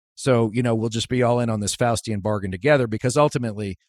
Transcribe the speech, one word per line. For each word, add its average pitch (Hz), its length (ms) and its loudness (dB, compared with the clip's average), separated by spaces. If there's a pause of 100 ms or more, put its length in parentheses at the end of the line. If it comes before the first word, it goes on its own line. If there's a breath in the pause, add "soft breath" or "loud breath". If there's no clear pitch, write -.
(160)
So, 117 360 2
you 123 100 0
know, 120 120 2
we'll 110 140 0
just 110 200 -4
be 127 140 0
all 120 160 2
in 117 120 0
on 107 100 -2
this 101 160 -4
Faustian 113 460 -2
bargain 101 280 -2
together, 123 360 2
because 110 300 -2
ultimately, 110 600 0 (120)